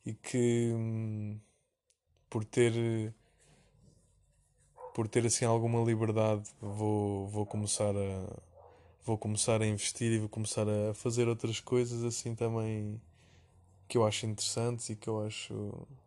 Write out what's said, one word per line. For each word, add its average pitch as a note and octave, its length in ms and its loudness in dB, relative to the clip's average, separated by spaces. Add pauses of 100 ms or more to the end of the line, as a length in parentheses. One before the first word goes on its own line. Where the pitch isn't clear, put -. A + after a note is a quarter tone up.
e A2+ 80 -6
que, A#2+ 600 2
hum, A2 640 -4 (920)
por A2 160 -2
ter, A2+ 680 2 (1800)
por A2 140 -2
ter A#2 180 2
assim A#2 200 2
alguma A#2 380 2
liberdade, A2 680 2 (120)
vou, G#2 680 0
vou G#2 180 -2
começar G#2 500 0
a, F#2+ 440 -4 (680)
vou A2 80 2
começar A2 440 2
a A2 40 4
investir G#2+ 460 0
e A2 80 4
vou G#2+ 100 -2
começar G#2+ 400 -2
a G#2+ 240 0
fazer A#2 340 0
outras A2+ 320 -2
coisas A#2+ 440 0
assim A#2 320 -4
também A2 680 -2 (880)
que - 100 2
eu A2+ 80 8
acho G#2+ 220 0
interessantes A#2 640 -2
e A2 60 -4
que - 120 -10
eu G#2+ 180 -2
acho G#2 640 -8 (200)